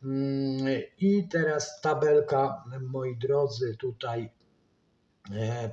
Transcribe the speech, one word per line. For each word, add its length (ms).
Mm, 800
i 300
teraz 540
tabelka, 800
moi 360
drodzy, 600
tutaj, 520
e, 420